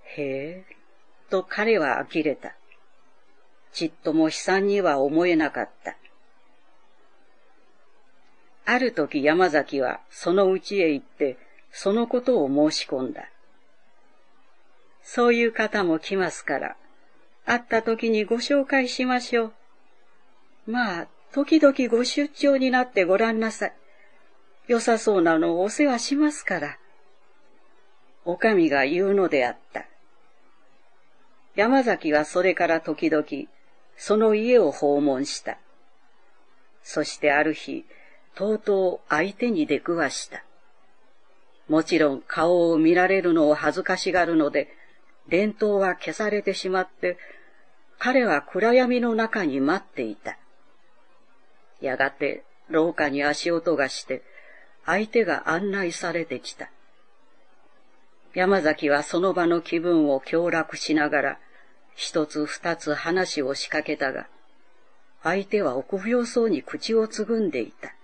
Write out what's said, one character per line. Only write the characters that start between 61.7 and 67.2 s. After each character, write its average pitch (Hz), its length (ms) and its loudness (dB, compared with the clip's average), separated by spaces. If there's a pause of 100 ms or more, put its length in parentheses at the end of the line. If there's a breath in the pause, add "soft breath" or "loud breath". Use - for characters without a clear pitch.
一 - 320 -4
つ 151 200 -6
二 170 300 -6
つ 151 180 -6
話 170 480 -2
を 135 120 -2
仕 - 140 -8
掛 151 180 -4
け 151 100 -4
た 135 160 -4
が、 - 140 -10 (960)
相 190 220 -2
手 208 180 -2
は 131 140 -2
臆 190 320 -6
病 240 180 0
そ 233 200 0
う - 20 0
に 156 140 -2
口 - 320 -6
を 220 120 2
つ 214 180 -8